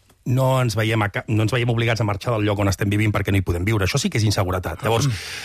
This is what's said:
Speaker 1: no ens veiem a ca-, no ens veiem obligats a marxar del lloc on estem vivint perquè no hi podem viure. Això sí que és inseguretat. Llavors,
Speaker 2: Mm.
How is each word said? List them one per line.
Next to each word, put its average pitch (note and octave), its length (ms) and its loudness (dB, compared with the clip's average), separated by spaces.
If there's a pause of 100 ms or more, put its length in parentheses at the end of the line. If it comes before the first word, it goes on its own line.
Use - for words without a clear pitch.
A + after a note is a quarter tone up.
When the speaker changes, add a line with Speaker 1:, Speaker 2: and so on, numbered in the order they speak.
(260)
Speaker 1:
no C3 340 2
ens A#2+ 140 0
veiem A2 300 0
a G#2 40 0
ca-, - 200 -6
no A2 160 2
ens G#2+ 100 0
veiem A#2+ 160 2
obligats A#2 320 0
a - 20 0
marxar G2+ 300 -2
del G#2+ 80 0
lloc G#2 160 0
on G2+ 80 2
estem G2 240 0
vivint G#2 240 2
perquè G2+ 160 -2
no G2 80 2
hi F2+ 80 0
podem F2 180 -2
viure. G#2+ 220 0
Això A2+ 100 -2
sí F3+ 140 -2
que B2 80 -2
és G#2 80 2
inseguretat. F2+ 560 -2
Llavors, A2+ 240 2
Speaker 2:
Mm. B2+ 60 0 (320)